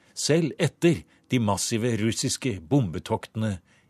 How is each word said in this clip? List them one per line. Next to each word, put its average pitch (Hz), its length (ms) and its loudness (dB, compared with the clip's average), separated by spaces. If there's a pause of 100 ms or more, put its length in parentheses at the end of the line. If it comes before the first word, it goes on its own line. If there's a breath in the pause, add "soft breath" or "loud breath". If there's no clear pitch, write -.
(180 soft breath)
selv 160 420 2
etter 160 420 2 (280 soft breath)
de 127 100 2
massive 110 580 0
russiske 113 640 -2
bombetoktene 104 960 -2 (320 soft breath)